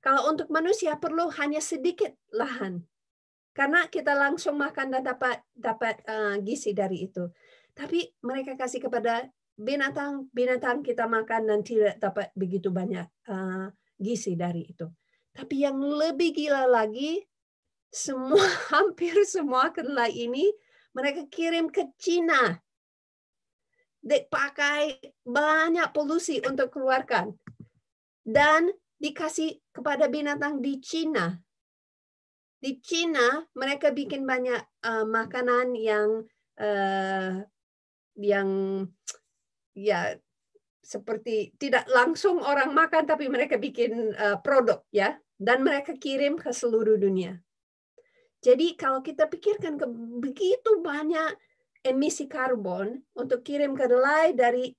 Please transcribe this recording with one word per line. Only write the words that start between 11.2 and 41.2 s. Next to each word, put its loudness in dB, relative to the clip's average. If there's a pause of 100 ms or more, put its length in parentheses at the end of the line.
dan 4
tidak 2
dapat -4
begitu -2
banyak, -4 (260)
eh, -6 (300)
gizi -4
dari -4
itu. -12 (480)
Tapi -2
yang -2
lebih 0
gila 2
lagi, 2 (680)
semua, -2
<laughs> 2
hampir 2
semua 2
kedelai -2
ini 0 (400)
mereka -4
kirim -2
ke -2
Cina. 0 (1400)
Dipakai 0 (240)
banyak 2
polusi 0
untuk -2
keluarkan. 0 (880)
Dan 4 (300)
dikasih -6 (120)
kepada 0
binatang -4
di -4
Cina. -2 (1200)
Di -8
Cina, 0 (120)
mereka 0
bikin -6
banyak, -2
eh, -4
makanan 0
yang, 0 (360)
eh, -2 (720)
yang, 2 (1300)
ya, -2 (640)
seperti -6